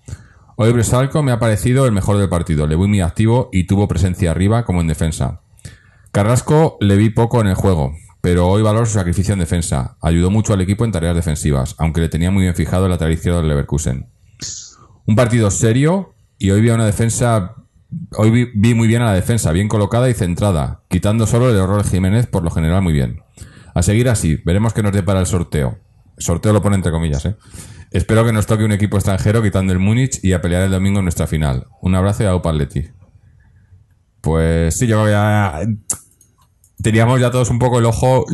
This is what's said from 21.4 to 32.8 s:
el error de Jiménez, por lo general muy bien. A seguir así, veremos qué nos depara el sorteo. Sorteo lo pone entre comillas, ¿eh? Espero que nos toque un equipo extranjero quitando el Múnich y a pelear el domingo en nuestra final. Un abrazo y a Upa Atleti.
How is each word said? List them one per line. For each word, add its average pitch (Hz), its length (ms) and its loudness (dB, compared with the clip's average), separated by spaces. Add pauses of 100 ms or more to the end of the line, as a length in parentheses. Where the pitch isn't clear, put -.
el 110 60 2
error 98 260 0
de - 80 -2
Jiménez, 98 380 0
por 90 160 -4
lo 82 80 -2
general 82 300 0
muy 87 100 2
bien. 64 280 -2 (540)
A 87 80 0
seguir 107 260 2
así, 87 360 0
veremos 101 300 0
qué 113 100 -2
nos 101 80 -2
depara 95 260 0
el 90 80 0
sorteo. 78 520 -4 (400)
Sorteo 90 340 -2
lo 104 100 2
pone 101 140 0
entre 87 160 -2
comillas, 80 320 -2
¿eh? 104 120 -4 (540)
Espero 110 340 2
que 117 80 0
nos 107 140 0
toque 110 180 0
un 107 60 0
equipo 104 260 0
extranjero 104 460 0
quitando 95 300 0
el 92 80 0
Múnich 113 420 0
y 92 120 2
a 82 60 -2
pelear 87 220 0
el 95 80 0
domingo 98 300 0
en 95 60 -2
nuestra 85 200 -2
final. 73 400 -2 (140)
Un 92 160 0
abrazo 101 260 0
y 110 40 0
a 92 100 0
Upa 85 140 -2
Atleti. 73 380 -4 (1300)